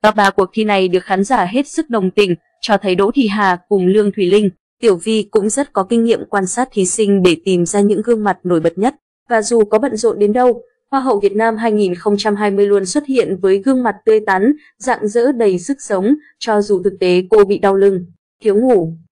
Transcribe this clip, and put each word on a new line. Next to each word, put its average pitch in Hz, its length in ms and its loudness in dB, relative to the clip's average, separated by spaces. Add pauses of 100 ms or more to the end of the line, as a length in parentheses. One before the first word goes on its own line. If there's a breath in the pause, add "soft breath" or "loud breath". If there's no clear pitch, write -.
Cả 214 80 4
ba 202 180 2
cuộc 190 240 -2
thi 220 100 -2
này 196 240 0
được 180 160 0
khán 196 200 -2
giả 208 220 0
hết 240 220 -2
sức - 220 -6
đồng 190 220 -2
tình, 190 240 0 (260)
cho 208 160 0
thấy 190 180 -2
Đỗ 196 200 0
Thị 254 120 2
Hà 196 300 0 (120)
cùng 190 180 2
Lương 202 240 2
Thùy 196 140 -2
Linh, 202 240 2 (320)
Tiểu 214 140 2
Vi 208 360 -4
cũng 214 180 0
rất 277 240 -4
có 196 100 -2
kinh 233 200 0
nghiệm 226 260 0
quan 196 180 -2
sát 254 240 -4
thí 190 140 0
sinh 202 380 0
để 175 220 0
tìm 175 200 0
ra 202 160 -2
những 202 200 0
gương 220 220 -2
mặt 190 200 -2
nổi 180 160 0
bật 165 180 -2
nhất. 233 180 -2 (340)
Và 226 120 0
dù 226 240 0
có 214 140 0
bận 233 180 -4
rộn 220 220 -2
đến 208 140 2
đâu, 247 280 2 (300 soft breath)
Hoa 269 100 -2
hậu 247 180 0
Việt 196 160 0
Nam 226 220 0
hai 226 140 -2
nghìn 202 240 0
không 202 220 -2
trăm 202 180 -2
hai 208 160 -2
mươi 202 140 2
luôn 202 200 0
xuất 294 200 -4
hiện 226 360 -2
với 190 160 2
gương 254 260 0
mặt 208 120 -2 (100)
tươi 220 140 4
tắn, 208 340 0 (240 loud breath)
rạng 226 300 -4
rỡ 233 240 0
đầy 214 280 0
sức 269 220 -6
sống, 208 340 0 (240 loud breath)
cho 208 220 -2
dù 202 220 -2
thực 190 160 -2
tế 180 300 2
cô 208 160 6
bị 196 120 -2
đau 196 180 0
lưng, 196 300 2 (380)
thiếu 196 120 0
ngủ. 208 380 2 (180)